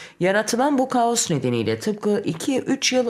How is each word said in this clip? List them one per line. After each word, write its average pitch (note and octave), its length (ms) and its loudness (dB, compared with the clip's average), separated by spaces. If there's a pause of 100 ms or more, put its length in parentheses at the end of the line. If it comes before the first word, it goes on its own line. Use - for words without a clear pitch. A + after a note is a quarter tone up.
(200)
Yaratılan A3 580 2
bu C4 120 0
kaos A#3 420 0
nedeniyle A#2 480 0
tıpkı G#3 460 -2
iki A#3 340 -2
üç - 340 -2
yıl B3 160 2